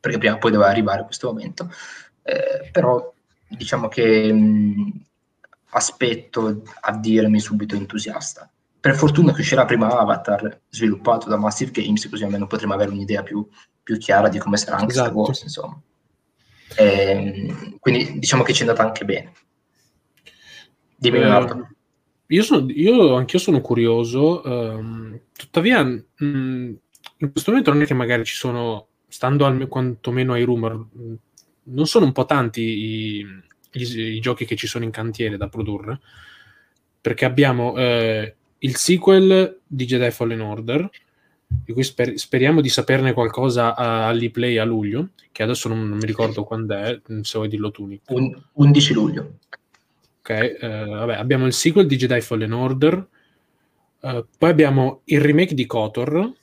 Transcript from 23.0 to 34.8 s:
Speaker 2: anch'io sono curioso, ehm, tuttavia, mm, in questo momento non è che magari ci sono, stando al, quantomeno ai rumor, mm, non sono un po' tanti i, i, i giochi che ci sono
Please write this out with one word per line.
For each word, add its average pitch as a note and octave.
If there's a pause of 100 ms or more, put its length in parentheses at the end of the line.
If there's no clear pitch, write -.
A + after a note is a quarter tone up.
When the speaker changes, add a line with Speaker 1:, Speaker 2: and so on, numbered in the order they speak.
Speaker 2:
anch'io B2+
sono E3
curioso, A#2+
ehm, A2+ (160)
tuttavia, G3
mm, C3 (460)
in C#3+
questo -
momento A3
non D3
è D3+
che C#3+
magari A#2+
ci -
sono, A#2 (200)
stando C#3
al, C3
quantomeno B2+
ai A#2+
rumor, A2+ (100)
mm, A#2 (500)
non C3
sono G3+
un C3+
po' C3
tanti A#2+
i, A2 (540)
i, B2+ (340)
i A2+
giochi B2
che A2+
ci A2+
sono A#2